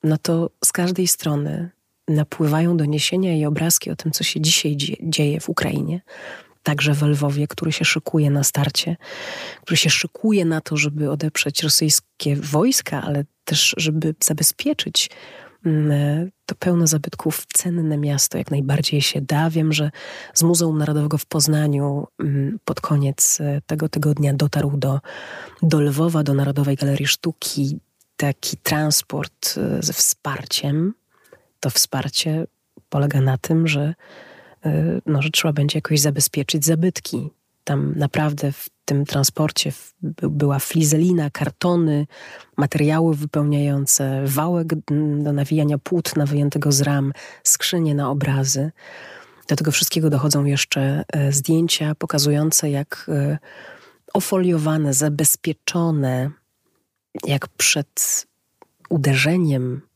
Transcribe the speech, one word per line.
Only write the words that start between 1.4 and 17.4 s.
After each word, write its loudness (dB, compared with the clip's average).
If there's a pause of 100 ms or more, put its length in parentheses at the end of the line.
napływają 2
doniesienia 0
i 2
obrazki 0
o -6
tym, -4
co -4
się -2
dzisiaj 0
dzie-, -4
dzieje 0
w -10
Ukrainie. -2 (640)
Także 2
w 0
Lwowie, 2
który -4
się -2
szykuje 2
na 2
starcie, 0 (680)
który -2
się 4
szykuje 0
na 2
to, -4
żeby 0
odeprzeć -2
rosyjskie 0
wojska, 0
ale -2 (200)
też 0
żeby 0 (100)
zabezpieczyć, -2 (560)
mm, 2 (160)
to -6
pełno 2
zabytków, -2